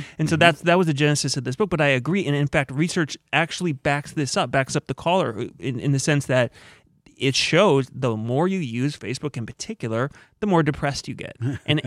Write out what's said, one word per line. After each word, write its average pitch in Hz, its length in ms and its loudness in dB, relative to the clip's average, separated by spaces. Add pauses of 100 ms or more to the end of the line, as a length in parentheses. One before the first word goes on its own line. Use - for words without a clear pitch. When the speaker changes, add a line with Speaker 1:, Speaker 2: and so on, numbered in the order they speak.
(200)
Speaker 1:
And 156 100 0
so 165 60 0
Speaker 2:
Mm-hmm. 156 40 4
Speaker 1:
that's, 170 220 4
that 170 160 4
was 185 100 4
the 156 60 2
genesis 147 440 0
of 131 60 -4
this 127 120 -4
book. 208 140 0
But 165 120 0
I 147 60 2
agree. 139 380 0
And 143 100 0
in 143 120 2
fact, 139 240 -2
research 156 460 -2 (140)
actually 165 400 0
backs 143 420 -2
this 143 240 -4
up, 147 140 0
backs 135 240 0
up 151 120 -4
the 135 60 -4
caller 123 540 -2 (120)
in, 120 200 -6
in 143 120 0
the 135 80 2
sense 143 260 0
that 127 260 2 (640)
it 131 200 0
shows 156 580 4
the 127 240 -2
more 123 300 0
you 190 120 -2
use 127 380 -4
Facebook 131 400 -8
in 113 80 -6
particular, 123 640 -6 (300)
the 208 80 -2
more 170 160 6
depressed 143 440 -2
you 127 60 -8
get. - 240 -12 (140)
Speaker 2:
<laughs> - 160 -8
Speaker 1:
And, 151 200 4